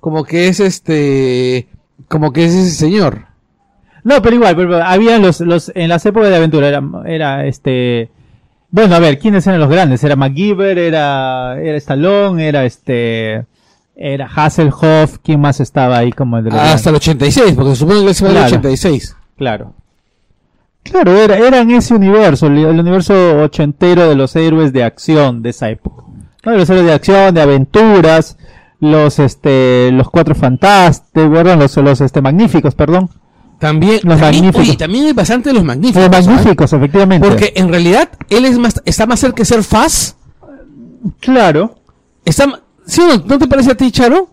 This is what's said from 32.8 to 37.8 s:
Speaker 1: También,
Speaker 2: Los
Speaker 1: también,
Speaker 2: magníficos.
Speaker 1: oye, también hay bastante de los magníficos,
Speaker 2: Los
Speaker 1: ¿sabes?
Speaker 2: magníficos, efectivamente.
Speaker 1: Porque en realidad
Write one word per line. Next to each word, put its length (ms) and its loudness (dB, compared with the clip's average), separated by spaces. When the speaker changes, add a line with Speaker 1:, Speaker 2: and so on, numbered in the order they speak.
Speaker 1:
También, 420 0
Speaker 2:
Los 160 2
Speaker 1:
también, 40 2
Speaker 2:
magníficos. 220 2
Speaker 1:
oye, 80 0
también 300 -4
hay 60 0
bastante 380 -2
de 40 0
los 80 2
magníficos, 400 0
Speaker 2:
Los 100 4
Speaker 1:
¿sabes? 140 4
Speaker 2:
magníficos, 460 2
efectivamente. 560 2
Speaker 1:
Porque 260 0
en 140 0
realidad 400 0